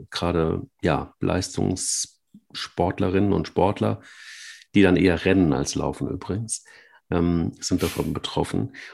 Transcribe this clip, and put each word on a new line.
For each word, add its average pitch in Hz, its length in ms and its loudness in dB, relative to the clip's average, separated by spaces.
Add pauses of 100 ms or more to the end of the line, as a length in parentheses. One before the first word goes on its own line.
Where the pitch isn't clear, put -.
gerade, 85 540 0 (180)
ja, 73 380 0
Leistungssportlerinnen 95 2000 -2
und 82 160 0
Sportler, 107 540 0 (720)
die 101 80 6
dann 92 140 8
eher 85 280 4
rennen 92 300 4
als 69 220 -2
laufen 71 340 -4
übrigens, - 540 -6 (480)
ähm, 85 480 2
sind - 240 -2
davon 82 280 -2
betroffen. - 600 -4 (200)